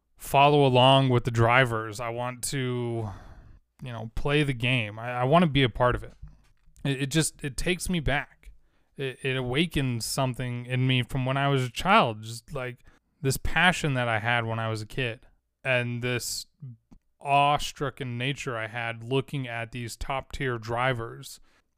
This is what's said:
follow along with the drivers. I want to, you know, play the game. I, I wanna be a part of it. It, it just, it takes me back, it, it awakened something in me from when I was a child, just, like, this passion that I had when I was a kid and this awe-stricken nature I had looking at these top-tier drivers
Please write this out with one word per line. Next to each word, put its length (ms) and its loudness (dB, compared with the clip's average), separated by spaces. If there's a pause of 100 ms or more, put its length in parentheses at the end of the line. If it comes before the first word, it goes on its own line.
(180)
follow 480 6
along 420 8
with 160 2
the 60 0
drivers. 680 2
I 100 -6
want 340 -8
to, 640 -2 (720)
you 100 -12
know, 240 -10
play 260 2
the 100 0
game. 460 -2
I, 140 -8
I 120 -2
wanna 220 6
be 160 2
a 80 4
part 240 2
of 80 -4
it. 120 -16 (680)
It, 180 -2
it 40 -2
just, 360 0
it 140 -6
takes 320 -4
me 120 -2
back, 320 -2 (640)
it, 260 -8
it 140 -2
awakened 680 0
something 600 -4
in 200 0
me 160 2
from 240 -4
when 100 -2
I 120 0
was 160 2
a 60 -6
child, 520 2
just, 320 -14
like, 240 -10 (440)
this 140 0
passion 580 2
that 140 -2
I 100 0
had 280 -2
when 120 -4
I 100 -4
was 140 -6
a 40 -14
kid 340 -6 (440)
and 380 -2
this 440 -4 (720)
awe-stricken 960 0
nature 400 -4
I 120 -6
had 340 -8
looking 460 -2
at 240 -8
these 240 -10
top-tier 600 -4
drivers 840 -4 (380)